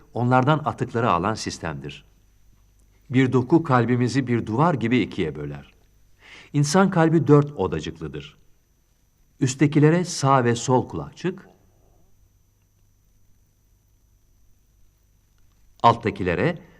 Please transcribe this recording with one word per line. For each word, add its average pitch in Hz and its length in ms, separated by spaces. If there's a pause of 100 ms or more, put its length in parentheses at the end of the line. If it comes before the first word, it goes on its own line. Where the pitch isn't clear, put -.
(140)
onlardan 127 500
atıkları 117 460
alan 90 240
sistemdir. 78 720 (1040)
Bir 127 220
doku 131 300
kalbimizi 123 640
bir 117 200
duvar 147 280
gibi 117 240
ikiye 85 360
böler. 71 400 (800)
İnsan 180 380
kalbi 165 360
dört 147 260
odacıklıdır. 78 840 (1000)
Üsttekilere 151 640
sağ 135 400
ve 120 100
sol 123 340
kulakçık, - 600 (4000)
alttakilere 113 760 (220)